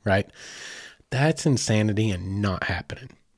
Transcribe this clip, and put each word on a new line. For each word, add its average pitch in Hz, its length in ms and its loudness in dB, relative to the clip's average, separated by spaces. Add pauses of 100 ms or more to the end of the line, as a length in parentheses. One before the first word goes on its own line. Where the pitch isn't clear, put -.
right? 98 260 2 (800)
That's 147 360 2
insanity 107 680 2
and 95 300 -4
not 98 240 0
happening. - 460 -6 (260)